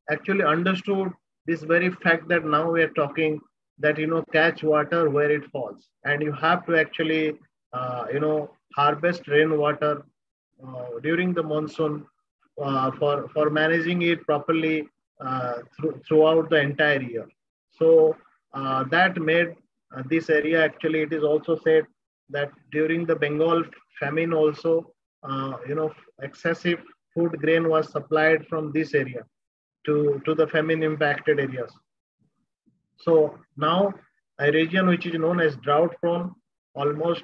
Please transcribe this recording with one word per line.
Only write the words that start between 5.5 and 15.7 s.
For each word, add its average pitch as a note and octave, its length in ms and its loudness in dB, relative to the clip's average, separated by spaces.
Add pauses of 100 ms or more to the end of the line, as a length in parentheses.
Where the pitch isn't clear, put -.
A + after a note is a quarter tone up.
falls. A2+ 360 -10 (160)
And D3 180 -2
you D3+ 120 -2
have D#3+ 320 0
to E3+ 120 0
actually, D#3 600 -2 (340)
uh, B2 380 -6
you C#3 80 -4
know, D3+ 320 -2 (240)
harvest D3 520 0
rainwater, D3 760 2 (640)
uh, B2+ 200 -14 (180)
during E3+ 300 -2
the E3 100 -2
monsoon, D3+ 640 -4 (560)
uh, C3+ 380 -2
for, C#3+ 300 -2
for D3+ 200 0
managing E3 520 0
it E3+ 240 0
properly, D#3 640 -2 (340)
uh, B2+ 360 -6 (160)